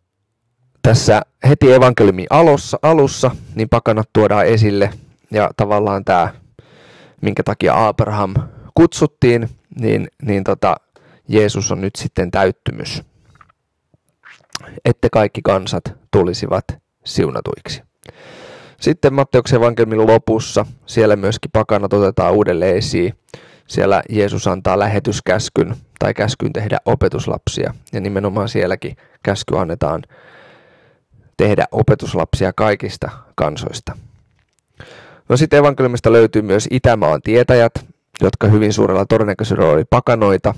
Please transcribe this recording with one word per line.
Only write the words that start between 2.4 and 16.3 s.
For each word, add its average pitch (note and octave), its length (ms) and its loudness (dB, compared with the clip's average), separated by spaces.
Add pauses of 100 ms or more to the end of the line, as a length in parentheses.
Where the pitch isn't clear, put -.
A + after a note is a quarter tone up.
alussa C#3+ 500 2 (240)
niin A2 140 -4
pakanat A2 440 -2
tuodaan G#2 320 2
esille G2+ 440 2 (420)
ja G#2 260 0
tavallaan G2+ 480 0
tää, F2+ 280 0 (880)
minkä G2+ 220 -2
takia F#2+ 440 0
Abraham G#2 460 -2 (400)
kutsuttiin, B2 760 2 (300)
niin, G#2+ 280 -2 (140)
niin G2+ 220 -2
tota, F#2+ 320 0 (520)
Jeesus G#2 440 0
on F#2 100 -4
nyt F#2+ 140 -6
sitten - 360 -6
täyttymys, - 720 -4 (1800)
että A#2+ 260 0
kaikki G#2+ 300 0
kansat F#2 420 -2 (280)
tulisivat F2+ 540 0 (400)